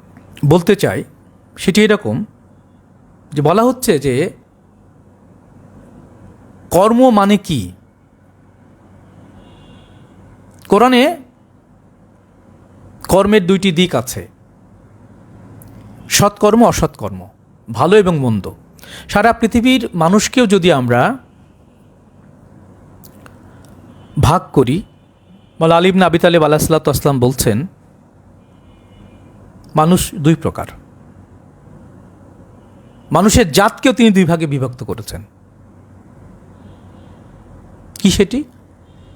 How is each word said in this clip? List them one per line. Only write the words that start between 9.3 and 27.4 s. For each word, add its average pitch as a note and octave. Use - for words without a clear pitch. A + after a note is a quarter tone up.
কোরআনে B3+
কর্মের G3+
দুইটি G3
দিক F3
আছে, A2+
সৎকর্ম, G#3
অসৎকর্ম, G2
ভালো D3
এবং F3
মন্দ। A2
সারা G#3+
পৃথিবীর A#3+
মানুষকেও F#3+
যদি F#3
আমরা C3
ভাগ D3+
করি, C#3+
মাওলানা E3
আলী F3+
ইবনে F#3
আবি E3
তালেব E3+
আলাইহিস D3+
সালাতু D#3
ওয়াস B2
সালাম C#3
বলছেন, B2+